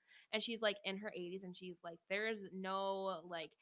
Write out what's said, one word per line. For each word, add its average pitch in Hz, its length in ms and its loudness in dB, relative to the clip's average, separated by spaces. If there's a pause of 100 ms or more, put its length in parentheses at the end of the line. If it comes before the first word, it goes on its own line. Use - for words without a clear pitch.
(340)
and 214 100 2
she's, 226 180 -2
like, 208 220 6
in 196 140 0
her 208 180 -6
eighties, 180 280 -4
and 180 120 -8
she's, 180 280 -10
like, 170 160 -8 (100)
"There 208 180 2
is 208 240 0
no, 190 760 2
like, 165 260 -4 (100)